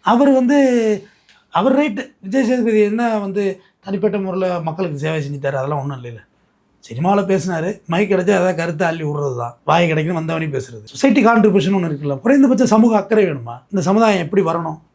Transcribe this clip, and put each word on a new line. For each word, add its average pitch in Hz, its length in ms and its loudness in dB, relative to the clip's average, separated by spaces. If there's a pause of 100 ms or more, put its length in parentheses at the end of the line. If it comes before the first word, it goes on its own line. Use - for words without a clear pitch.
அவர் 269 320 4
வந்து, 262 260 4 (920)
அவர் 254 280 2
ரைட்டு, 240 420 -4
விஜய் 233 240 -2
சேதுபதி 226 360 0
என்ன 220 380 0
வந்து 196 420 -4 (200)
தனிப்பட்ட 196 380 -4
முறையில 185 420 -4
மக்களுக்கு 160 380 -6
சேவை 156 280 -4
செஞ்சுட்டாரு, 139 260 -6
அதெல்லாம் 139 280 -4
ஒண்ணும் 135 240 -10
இல்லைல்ல. 117 140 -14 (720)
சினிமாவுல 180 360 0
பேசினாரு, 180 600 -4
மைக் 180 240 -2
கிடைச்சா 185 180 0
ஏதாவது 185 280 2
கருத்தை 165 300 -4
அள்ளி 160 180 -4
விடுறது 147 320 -4
தான், 120 280 -8
வாய் 160 280 2
கிடைக்குன்னு 160 280 -2
வந்தவனே 160 260 -4
பேசுறது. 120 380 -8
சொசைட்டி 254 400 2
கான்ட்ரிபியூஷன் 202 520 4
ஒண்ணு 170 140 -2
இருக்குல்ல, 143 300 -4
குறைந்தபட்ச 254 460 4
சமூக 220 300 4
அக்கறை 202 280 2
வேணுமா? 123 460 -8
இந்த 190 120 -2
சமுதாயம் 196 420 2
எப்படி 190 180 0
வரணும்? 165 360 -4 (160)